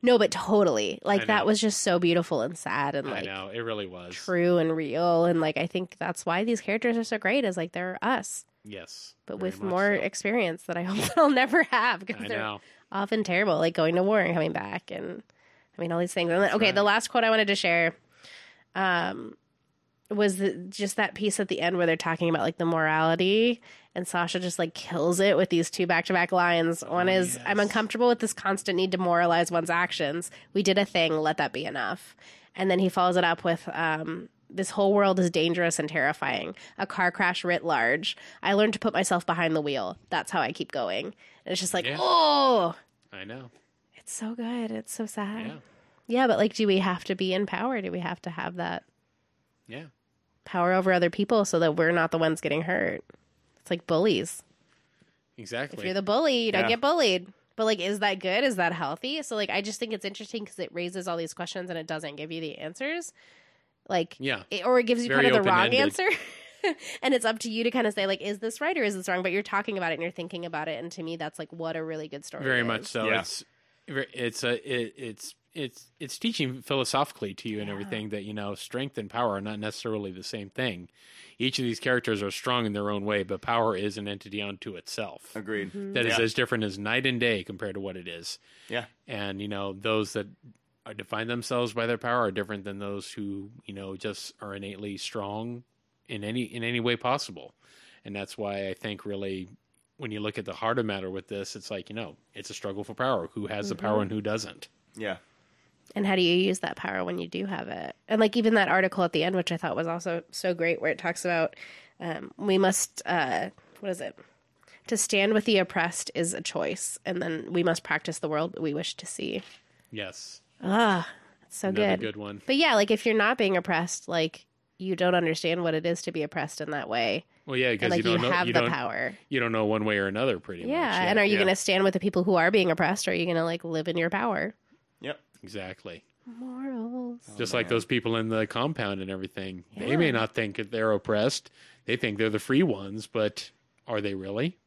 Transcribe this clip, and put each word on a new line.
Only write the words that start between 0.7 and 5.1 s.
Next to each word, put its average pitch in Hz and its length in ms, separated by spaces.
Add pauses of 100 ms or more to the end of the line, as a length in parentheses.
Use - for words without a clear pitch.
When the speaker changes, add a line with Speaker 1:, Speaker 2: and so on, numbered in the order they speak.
Speaker 1:
Like, 202 180
Speaker 2:
I 110 40
Speaker 1:
that 214 140
Speaker 2:
know. - 60
Speaker 1:
was 214 160
just 214 200
so 175 160
beautiful 170 440
and 143 160
sad 143 360
and, 139 140
Speaker 2:
I 131 40
Speaker 1:
like, 92 140
Speaker 2:
know. 95 260
It 117 100
really 107 260
was. 90 260
Speaker 1:
true 175 440
and 160 180
real. 165 500